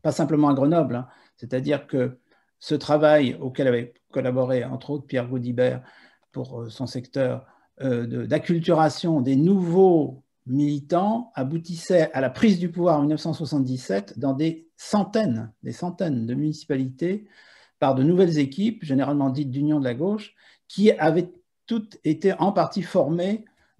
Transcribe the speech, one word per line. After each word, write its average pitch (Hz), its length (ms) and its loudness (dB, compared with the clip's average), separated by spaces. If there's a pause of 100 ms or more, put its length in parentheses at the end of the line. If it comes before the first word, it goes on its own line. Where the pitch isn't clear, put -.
pas 156 80 0
simplement 151 380 2
à 143 40 4
Grenoble, 135 440 2
hein. 127 100 -10 (300)
C'est-à-dire 135 500 -4
que 127 320 -2 (400)
ce - 160 -4
travail 151 640 4
auquel 135 260 -2
avait 120 280 0 (160)
collaboré 127 520 -2
entre 127 280 -10
autres 139 160 -8
Pierre 123 200 -4
Gaudibert 127 540 -2 (500)
pour, 127 300 -10
euh, 113 80 -12
son 127 160 -10
secteur, 123 640 -4 (340)
euh, 120 240 -2
de, 120 220 -6
d'acculturation 160 920 2
des 131 160 2
nouveaux 170 880 4 (220)
militants 147 880 -2
aboutissait 165 800 -2
à 135 80 -2
la 127 80 0
prise 196 300 4
du 175 100 -2
pouvoir 170 300 2
en - 20 2
mille 143 80 2
neuf 156 120 -2
cent 165 120 -4
soixante-dix-sept 139 840 -4
dans 135 140 0
des 160 440 -4
centaines, 190 760 -2 (120)
des 127 80 -10
centaines 139 560 -4
de 123 80 -4
municipalités 151 880 -4 (540)
par 139 160 2
de 131 80 2
nouvelles 170 340 4
équipes, 175 480 -2
généralement 139 460 0
dites 139 180 -4
d'union 147 300 0
de 135 60 -2
la 120 100 -2
gauche, 202 400 -6 (320)
qui 208 240 4
avaient 165 400 2 (340)
toutes 226 380 -6
été 165 300 0
en 185 180 0
partie 185 320 0
formées 175 600 0 (360)